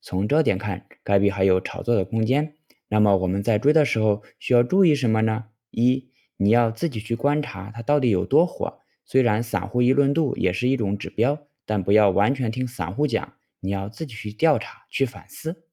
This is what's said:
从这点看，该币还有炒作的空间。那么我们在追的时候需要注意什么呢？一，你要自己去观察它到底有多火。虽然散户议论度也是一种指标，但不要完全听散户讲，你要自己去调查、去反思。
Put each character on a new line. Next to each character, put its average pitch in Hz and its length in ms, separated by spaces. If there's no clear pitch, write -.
从 95 260
这 147 160
点 110 140
看， 98 300
该 101 140
币 101 120
还 98 140
有 92 160
炒 - 220
作 117 120
的 98 100
空 113 200
间。 143 300
那 107 100
么 104 200
我 92 80
们 95 160
在 107 160
追 139 160
的 151 100
时 123 140
候 107 240
需 - 160
要 120 80
注 185 240
意 156 80
什 127 140
么 110 120
呢？ 110 240
一， 127 400
你 98 100
要 113 220
自 135 180
己 123 100
去 107 160
观 147 280
察 95 300
它 117 100
到 147 180
底 131 80
有 98 160
多 156 220
火。 - 340
虽 - 180
然 110 200
散 95 260
户 123 140
议 123 100
论 139 220
度 156 220
也 90 140
是 107 160
一 131 120
种 101 180
指 - 140
标， 139 360
但 104 180
不 98 80
要 107 160
完 101 260
全 127 160
听 127 160
散 92 260
户 135 140
讲， 113 280
你 98 100
要 98 200
自 156 160
己 120 80
去 107 180
调 147 260
查、 - 320
去 - 140
反 - 240
思。 - 440